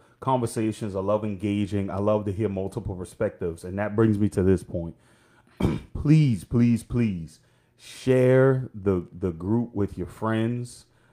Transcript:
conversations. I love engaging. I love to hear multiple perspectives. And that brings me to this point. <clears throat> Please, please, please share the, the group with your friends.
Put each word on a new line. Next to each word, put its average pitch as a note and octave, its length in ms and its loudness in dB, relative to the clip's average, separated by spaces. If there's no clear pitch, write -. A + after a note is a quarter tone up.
conversations. A2+ 760 -2
I F#2+ 40 -2
love G#2 240 0
engaging. G2+ 680 -2
I F#2 80 -6
love G#2 280 2
to G#2 60 -2
hear G#2 160 -2
multiple G2 460 -6
perspectives. F2+ 680 -6
And F#2 140 -8
that G#2 160 -4
brings G#2+ 240 4
me G#2 120 2
to G2+ 140 0
this F#2 180 4
point. E2+ 320 -8
<clears throat> - 340 -4
Please, D3 500 4
please, A#2+ 400 2
please G#2 560 -4
share C3 1000 2
the, F#2+ 380 0
the F2+ 200 -2
group G#2+ 420 -2
with G2+ 240 -4
your F2 80 -6
friends. A2+ 800 -4